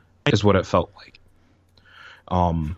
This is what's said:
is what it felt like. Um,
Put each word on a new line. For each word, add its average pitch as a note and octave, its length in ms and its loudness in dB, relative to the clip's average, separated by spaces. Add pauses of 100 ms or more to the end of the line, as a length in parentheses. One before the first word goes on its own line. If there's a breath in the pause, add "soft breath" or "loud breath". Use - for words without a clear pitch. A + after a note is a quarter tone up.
(260)
is A#2 180 0
what G2 140 4
it E2+ 80 0
felt F2 320 -2
like. - 240 -20 (1040 loud breath)
Um, E2+ 500 -2